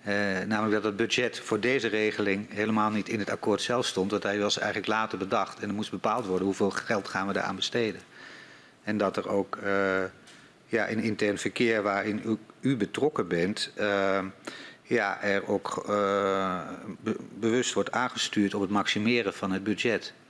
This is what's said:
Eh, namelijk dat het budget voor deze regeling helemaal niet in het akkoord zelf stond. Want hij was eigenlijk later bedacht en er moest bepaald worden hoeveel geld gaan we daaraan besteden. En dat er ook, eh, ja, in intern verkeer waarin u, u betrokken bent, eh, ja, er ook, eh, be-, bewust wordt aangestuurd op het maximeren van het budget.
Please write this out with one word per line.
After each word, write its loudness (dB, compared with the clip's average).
Eh, -2
namelijk 2
dat 2
het 0
budget 0
voor 0
deze 2
regeling 2
helemaal 2
niet -2
in -2
het -2
akkoord 0
zelf 0
stond. 0
Want 0
hij 0
was 2
eigenlijk -2
later 0
bedacht -2
en -6
er -2
moest -4
bepaald 0
worden 0
hoeveel 2
geld -2
gaan -2
we -2
daaraan -2
besteden. -2
En -2
dat 2
er -4
ook, 0
eh, 2
ja, 0
in -2
intern 0
verkeer 2
waarin 0
u, 0
u 2
betrokken 0
bent, 0
eh, 2
ja, 0
er 0
ook, -2
eh, 2
be-, -4
bewust 2
wordt 0
aangestuurd 0
op 0
het 0
maximeren 2
van -2
het -2
budget. 0